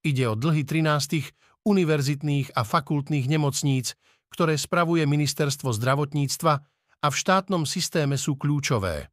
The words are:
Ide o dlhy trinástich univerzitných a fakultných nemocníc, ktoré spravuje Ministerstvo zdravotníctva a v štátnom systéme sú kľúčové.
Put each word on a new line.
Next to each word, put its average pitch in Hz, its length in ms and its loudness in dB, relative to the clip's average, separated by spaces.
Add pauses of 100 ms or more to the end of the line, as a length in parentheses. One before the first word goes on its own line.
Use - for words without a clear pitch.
Ide 131 240 0
o 110 80 0
dlhy 151 320 0
trinástich 151 640 0 (320)
univerzitných 147 960 0
a 117 80 -2
fakultných 139 640 -2
nemocníc, 143 640 0 (400)
ktoré 160 240 0
spravuje 170 480 0
Ministerstvo 143 640 0
zdravotníctva 143 800 0 (460)
a - 80 -2
v 143 80 0
štátnom 190 480 0
systéme 143 560 -2
sú 143 160 -2
kľúčové. 120 800 -2